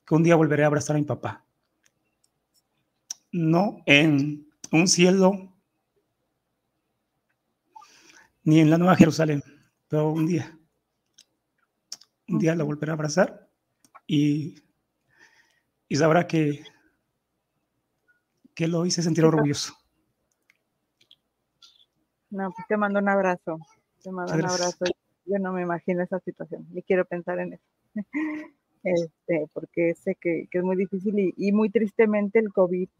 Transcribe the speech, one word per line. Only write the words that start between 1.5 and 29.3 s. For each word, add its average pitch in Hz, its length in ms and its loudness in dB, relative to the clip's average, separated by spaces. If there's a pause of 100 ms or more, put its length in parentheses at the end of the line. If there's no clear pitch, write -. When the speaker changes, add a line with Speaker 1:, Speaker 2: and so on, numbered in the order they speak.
Speaker 1:
No 170 540 0
en 147 640 2 (240)
un 175 160 4
cielo, 185 640 2 (3000)
ni 156 160 6
en 156 100 6
la 165 80 4
Nueva 175 180 4
Jerusalén, 156 460 4 (460)
pero 151 220 0
un 160 160 -2
día, 160 320 -4 (1700)
un 170 100 -2
día 160 160 0
lo 160 100 -4
Speaker 2:
Ujú. 147 60 -4
Speaker 1:
volveré 151 220 -6
a - 20 -6
abrazar 151 540 -2 (580)
y, 147 500 0 (1300)
y 151 80 -2
sabrá 165 300 4
que, 147 380 -2 (1900)
que 160 120 -4
lo 165 200 -2
hice 180 160 -2
sentir 160 220 2
Speaker 2:
Ujú. 160 120 6
Speaker 1:
orgulloso. 143 380 -2 (2500)
Speaker 2:
No, 190 220 -8
pues - 160 -16
te 214 80 -2
mando 202 220 -2
un 202 100 0
abrazo, 185 500 -2 (440)
te 185 80 -14
mando 180 220 -8
Speaker 1:
Muchas 160 40 -2
Speaker 2:
un 160 60 0
Speaker 1:
gracias. 175 360 -4
Speaker 2:
abrazo. 180 180 -4 (280)
Yo 196 140 -2
no 185 140 -6
me 180 100 -4
imagino 175 400 -4
esa 180 180 -6
situación, 165 520 -14
ni 180 100 -12
quiero 185 220 0
pensar 175 360 -8
en 175 140 -10
eso. - 100 -20 (300)
<laughs> 302 640 -8 (320)
Este, 170 640 -4